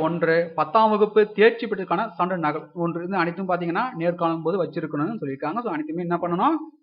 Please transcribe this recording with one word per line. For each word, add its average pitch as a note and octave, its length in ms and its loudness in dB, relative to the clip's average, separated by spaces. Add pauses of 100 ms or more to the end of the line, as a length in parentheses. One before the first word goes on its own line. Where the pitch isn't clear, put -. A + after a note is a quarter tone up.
ஒன்று, E3 280 2 (220)
பத்தாம் G#3+ 360 4
வகுப்பு G#3+ 280 4 (160)
தேர்ச்சி A3+ 320 4
பெற்றதற்கான F#3+ 340 -2 (140)
சான்று F3+ 200 0 (100)
நகல் D#3 180 -2 (200)
ஒன்று, E3+ 220 -2
இது F#3+ 160 -4
அனைத்தும் F3 280 -2
பார்த்தீங்கன்னா F3 340 -2 (160)
நேர்காணல் E3+ 460 0
போது F3+ 160 0
வச்சிருக்கணும்னு D#3 580 -4
சொல்லியிருக்காங்க. D#3+ 440 -6
So G#3+ 100 -4
அனைத்துமே D#3+ 320 -4
என்ன E3+ 180 0
பண்ணணும், G3+ 320 2 (260)